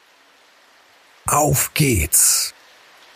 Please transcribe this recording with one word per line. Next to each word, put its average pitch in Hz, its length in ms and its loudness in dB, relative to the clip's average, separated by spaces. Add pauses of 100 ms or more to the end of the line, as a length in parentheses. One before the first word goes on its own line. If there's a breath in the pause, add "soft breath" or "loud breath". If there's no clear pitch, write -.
(1300)
Auf - 480 0
geht's! - 800 0 (600)